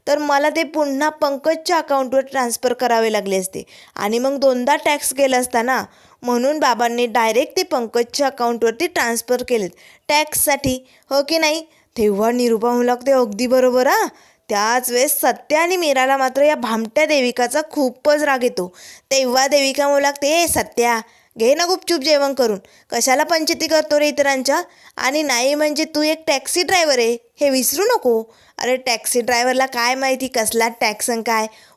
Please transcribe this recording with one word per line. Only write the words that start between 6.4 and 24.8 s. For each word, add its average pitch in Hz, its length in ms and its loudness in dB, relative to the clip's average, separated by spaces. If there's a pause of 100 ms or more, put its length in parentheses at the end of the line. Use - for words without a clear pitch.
बाबांनी 240 460 0
डायरेक्ट 233 520 0
ते 370 60 2
पंकजच्या 240 640 -2
अकाउंटवरती 233 600 -2
ट्रान्सफर 247 600 -2
केलेत 214 220 -2 (380)
टॅक्ससाठी, 277 800 -2 (240)
हो 277 140 2
की 311 140 -2
नाही?" 320 280 -2 (320)
तेव्हा 214 340 2
निरूपा 240 380 0
म्हणू 240 140 0
लागते, 247 280 0
"अगदी 247 360 0
बरोबर 254 400 4
हा." 403 180 2 (440)
त्याच 226 400 0
वेळेस 254 320 0
सत्या 285 400 0
आणि 359 160 0
मीराला 269 400 2
मात्र 262 240 0
या 302 140 4
भामट्या 226 500 -2
देविकाचा 254 560 0 (100)
खूपच 294 520 0
राग 269 200 0
येतो. 185 320 -2 (360)
तेव्हा 262 360 2
देविका 277 400 2
म्हणू 285 120 2
लागते, 285 440 0
"ए 320 40 -2
सत्या, 233 520 0 (380)
घे 240 180 4
ना 339 100 0
गुपचूप 349 360 -2
जेवण 277 320 2
करून, 233 260 0 (320)
कशाला 254 320 2
पंचायती 320 440 -2
करतो 311 320 2
रे 294 80 2
इतरांच्या? 277 540 0 (360)